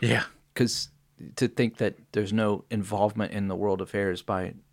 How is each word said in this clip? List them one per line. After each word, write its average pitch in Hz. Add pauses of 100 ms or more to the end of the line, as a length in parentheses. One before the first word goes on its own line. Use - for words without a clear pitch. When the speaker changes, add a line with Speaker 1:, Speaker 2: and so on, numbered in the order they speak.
Speaker 1:
Yeah. 117 (300)
Speaker 2:
'Cause - (480)
to 123
think 120
that 104 (180)
there's 104
no 107
involvement 104
in 98
the 95
world 95
affairs 95
by 92 (180)